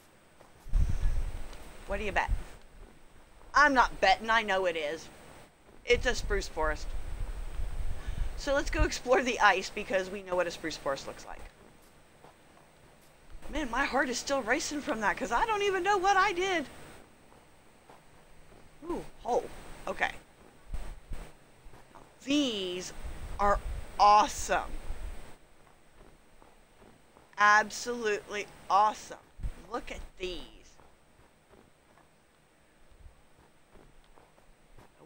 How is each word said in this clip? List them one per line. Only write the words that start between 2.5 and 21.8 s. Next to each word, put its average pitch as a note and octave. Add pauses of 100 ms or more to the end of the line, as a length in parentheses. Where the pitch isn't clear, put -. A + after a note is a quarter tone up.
I'm C#4
not A#3
betting, G#3
I A3+
know F#3+
it E3
is. D#3+ (760)
It's -
a A#3+
spruce -
forest. D#3 (1500)
So C#4
let's D4+
go D#4+
explore B3+
the A#3+
ice F#3+
because F#3+
we G3+
know F#3
what F3
a E3+
spruce E3
forest C#3
looks -
like. - (2000)
Man, C#4
my B3+
heart C4+
is A#3+
still C#4
racing C#4+
from A#3+
that F#3+
'cause A3+
I C#4
don't G#4+
even F#4+
know G4+
what G4
I G4
did. F4 (2250)
Ooh, D4 (180)
hole. G#3+ (380)
Okay. - (2000)